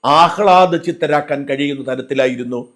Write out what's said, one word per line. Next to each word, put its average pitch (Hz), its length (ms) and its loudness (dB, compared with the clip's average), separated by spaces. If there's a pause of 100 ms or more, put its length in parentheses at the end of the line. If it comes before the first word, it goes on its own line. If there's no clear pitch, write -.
ആഹ്ലാദ 175 680 4
ചിത്തരാക്കാൻ 147 680 -4
കഴിയുന്ന 139 500 -6
തരത്തിലായിരുന്നു 127 800 -4